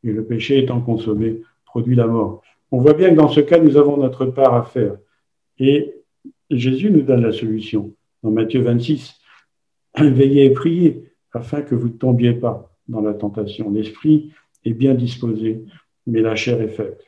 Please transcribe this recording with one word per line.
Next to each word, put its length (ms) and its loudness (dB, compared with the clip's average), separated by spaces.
Et 80 -6
le 120 -6
péché 360 0
étant 220 -2
consommé, 600 -4
produit 300 -2
la 120 4
mort. 340 -4
On 80 0
voit 140 6
bien 180 4
que 40 6
dans 140 6
ce 100 2
cas, 200 4
nous 180 6
avons 200 4
notre 280 -2
part 280 2
à 100 0
faire. 340 -4
Et 380 0
Jésus 420 0
nous 100 4
donne 200 2
la 100 0
solution. 600 -6
Dans 80 -2
Matthieu 300 -2
vingt-six, 580 -4
<clears throat> « 440 -20
Veillez 480 4
et 60 6
priez 600 -2
afin 280 -8
que 140 -4
vous 120 -4
ne 60 -6
tombiez 400 0
pas 380 -6
dans 140 -8
la 120 -4
tentation. 580 -8
L'esprit 600 -2
est 80 -4
bien 200 2
disposé, 720 -4
mais 160 -2
la 140 -2
chair 260 -4
est 60 -4
faible. » 300 -10